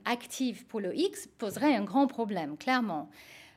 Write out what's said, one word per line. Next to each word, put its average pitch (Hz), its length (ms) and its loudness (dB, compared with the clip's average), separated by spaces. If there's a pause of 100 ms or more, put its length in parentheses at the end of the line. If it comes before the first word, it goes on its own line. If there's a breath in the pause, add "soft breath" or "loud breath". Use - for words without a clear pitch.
actifs 247 640 -2
pour 226 120 -4
le 180 180 -2
X - 300 0 (100)
poserait 233 380 2
un 202 80 2
grand 247 240 4
problème, 180 480 -4
clairement. 220 540 0 (480 loud breath)